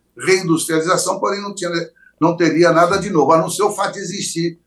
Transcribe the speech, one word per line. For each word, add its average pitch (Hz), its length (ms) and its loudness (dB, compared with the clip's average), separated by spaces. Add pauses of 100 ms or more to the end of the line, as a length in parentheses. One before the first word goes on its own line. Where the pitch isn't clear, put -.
(180)
reindustrialização, 170 1000 0
porém 202 220 -2
não 202 120 -10
tinha, - 160 -6 (500)
não 165 160 2
teria 165 360 4
nada 175 260 4
de 196 140 -6
novo, 156 200 4
a 165 60 6
não 160 120 0
ser - 140 -2
o 202 80 0
fato 190 220 -4
de 196 60 -12
existir 175 680 -6